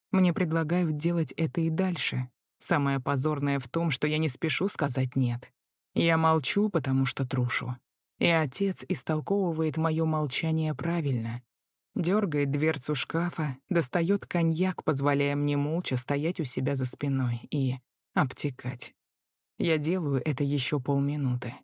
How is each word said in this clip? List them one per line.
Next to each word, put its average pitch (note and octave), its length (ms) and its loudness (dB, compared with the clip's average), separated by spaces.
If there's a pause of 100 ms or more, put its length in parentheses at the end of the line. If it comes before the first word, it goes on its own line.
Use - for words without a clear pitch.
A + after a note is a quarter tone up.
(120)
Мне F#3 200 4
предлагают E3 640 0
делать E3 360 0
это D#3+ 280 -2
и D#3+ 80 2
дальше. D#3+ 640 -2 (280)
Самое C#3 420 2
позорное C#3+ 580 0
в C3 100 -8
том, E3 220 0
что D3 160 0
я D3+ 100 0
не D#3 140 2
спешу E3 380 0
сказать C3 460 0
«нет». A#2+ 380 -2 (420)
Я E3 220 4
молчу, D#3+ 540 2
потому C3+ 340 2
что C3 220 -2
трушу. B2 500 -2 (420)
И F3 100 2
отец E3 600 0
истолковывает D#3+ 880 0
моё D#3+ 300 0
молчание D#3 680 0
правильно. C3 680 -2 (520)
Дёргает E3 560 0
дверцу D3+ 440 0
шкафа, E3 640 -2 (100)
достаёт E3+ 560 2
коньяк, E3+ 600 0
позволяя C#3+ 520 2
мне C#3+ 220 0
молча D#3 380 0
стоять D3 440 -2
у D3+ 40 -2
себя C#3 320 -2
за C3 100 -2
спиной B2+ 540 -2 (100)
и C3 280 -2 (420)
обтекать. B2+ 760 -4 (640)
Я E3 200 2
делаю D3+ 460 0
это D3 200 0
ещё C#3+ 360 0
полминуты, C#3 840 -2